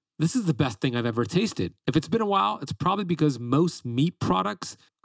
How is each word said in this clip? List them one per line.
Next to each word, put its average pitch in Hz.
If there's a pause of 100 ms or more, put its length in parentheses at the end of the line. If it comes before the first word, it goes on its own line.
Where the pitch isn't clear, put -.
(200)
"This 160
is 240
the 160
best 123
thing 127
I've 117
ever 117
tasted"? 170 (140)
If -
it's 156
been 226
a 220
while, 101
it's -
probably 196
because 151
most 135
meat 127
products 185 (280)